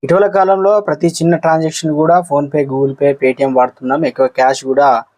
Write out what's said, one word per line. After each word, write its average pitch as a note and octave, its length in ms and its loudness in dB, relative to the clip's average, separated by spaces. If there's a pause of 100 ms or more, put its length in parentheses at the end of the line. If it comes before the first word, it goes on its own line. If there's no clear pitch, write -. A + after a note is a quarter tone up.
ఇటీవల F3+ 240 2
కాలంలో G3 520 2
ప్రతి F3 280 -2
చిన్న E3 280 0
ట్రాన్సాక్షన్ D#3+ 560 -2
కూడా D#3 280 2
PhonePe, D3 460 -2
Google C3+ 300 -2
Pay, C#3+ 180 0
Paytm C3+ 440 -2
వాడుతున్నాం. B2+ 480 -2
ఎక్కువ C3 220 0
క్యాష్ B2+ 360 0
కూడా C3 400 2 (140)